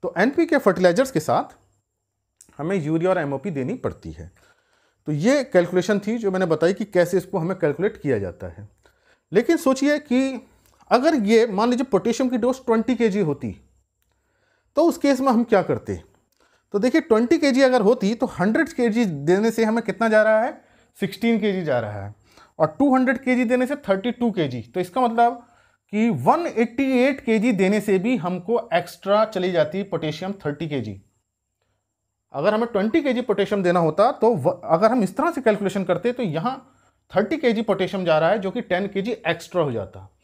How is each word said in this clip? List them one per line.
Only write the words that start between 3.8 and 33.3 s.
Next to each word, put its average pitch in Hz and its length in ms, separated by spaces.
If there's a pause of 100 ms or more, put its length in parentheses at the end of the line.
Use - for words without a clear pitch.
है। 80 200 (760)
तो 156 40
ये 226 320
कैलकुलेशन 180 560
थी 220 180
जो 214 140
मैंने 185 140
बताई 160 280
कि 202 140
कैसे 180 300
इसको 185 200
हमें 180 220
कैलकुलेट 165 380
किया 131 220
जाता 92 300
है। 104 180 (640)
लेकिन 254 260
सोचिए 277 440
कि 262 460 (440)
अगर 269 320
ये 220 240
मान 214 220
लीजिए 247 160
पोटेशियम 233 440
की 247 80
डोज 247 280
ट्वेंटी 226 300
केजी 214 260
होती, 139 300 (1300)
तो 294 60
उस 330 140
केस 277 240
में 269 60
हम 233 180
क्या 196 180
करते? 110 320 (760)
तो 202 60
देखिए, 254 220
ट्वेंटी 240 360
केजी 277 240
अगर 254 200
होती 196 340
तो 254 140
हंड्रेड 233 420
केजी 233 340
देने 180 460
से 226 140
हमें 226 180
कितना 220 260
जा 214 140
रहा 220 180
है, 285 200 (360)
सिक्सटीन 226 420
केजी 190 240
जा 135 160
रहा 104 260
है, 104 80 (460)
और 156 200
टू 269 160
हंड्रेड 254 220
केजी 254 280
देने 247 220
से 285 120
थर्टी 196 320
टू 240 200
केजी। 139 320
तो - 160
इसका 180 220
मतलब 240 400 (520)
कि 220 160 (120)
वन 294 260
एटी 262 520
एट 269 220
केजी 220 320
देने 196 280
से 202 180
भी 240 180
हमको 180 420 (140)
एक्स्ट्रा 190 520
चली 190 260
जाती 170 340
पोटेशियम 160 520
थर्टी 151 320
केजी। 107 300 (1300)
अगर 165 200
हमें 226 140
ट्वेंटी 220 340
केजी 254 200
पोटेशियम 202 420